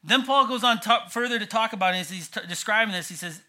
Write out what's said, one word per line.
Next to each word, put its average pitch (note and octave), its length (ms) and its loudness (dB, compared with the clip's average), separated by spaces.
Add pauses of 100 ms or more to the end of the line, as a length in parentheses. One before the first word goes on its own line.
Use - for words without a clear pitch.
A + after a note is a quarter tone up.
Then A#3 200 2
Paul C4+ 220 6
goes A#3 180 -2
on A#3+ 180 4
to, A3+ 280 2
further A#3+ 300 -2
to G#3 60 -4
talk A3 280 -2
about F#3 220 2
it F#3 40 -2
as E3 100 -8
he's F3 180 -12
t-, - 200 -10
describing G#3+ 460 0
this. F3 160 -6
He F3 60 -12
says, E3+ 340 -10